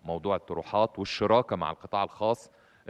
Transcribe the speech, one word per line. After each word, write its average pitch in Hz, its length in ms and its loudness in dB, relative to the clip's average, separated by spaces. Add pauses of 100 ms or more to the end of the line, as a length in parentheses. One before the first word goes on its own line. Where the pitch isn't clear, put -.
موضوع 85 300 -2
الطروحات 98 640 -2
والشراكة 107 560 2
مع 80 160 -4
القطاع 101 320 -4
الخاص 110 480 -2 (380)